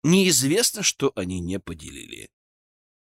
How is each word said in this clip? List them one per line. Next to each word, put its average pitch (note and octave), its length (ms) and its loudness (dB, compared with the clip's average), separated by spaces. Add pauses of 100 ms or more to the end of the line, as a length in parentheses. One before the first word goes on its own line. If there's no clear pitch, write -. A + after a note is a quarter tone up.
неизвестно, F3+ 800 4
что - 320 0
они F#2 240 -4
не F2+ 200 -4
поделили. C#2 720 -16 (720)